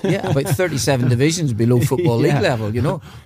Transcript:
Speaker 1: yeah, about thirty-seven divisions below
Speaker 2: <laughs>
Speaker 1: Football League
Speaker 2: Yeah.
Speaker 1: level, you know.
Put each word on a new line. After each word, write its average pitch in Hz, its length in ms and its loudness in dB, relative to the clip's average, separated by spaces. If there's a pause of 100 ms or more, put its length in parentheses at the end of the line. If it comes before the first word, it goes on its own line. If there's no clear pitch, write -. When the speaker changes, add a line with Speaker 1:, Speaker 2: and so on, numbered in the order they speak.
Speaker 1:
yeah, 190 240 -2
about 139 180 0 (100)
thirty-seven 139 520 0
divisions 143 460 0
below 117 260 2
Speaker 2:
<laughs> - 20 2
Speaker 1:
Football 120 360 0
League 139 160 2
Speaker 2:
Yeah. 143 80 2
Speaker 1:
level, 113 320 -2
you 120 80 -2
know. 165 180 -2 (260)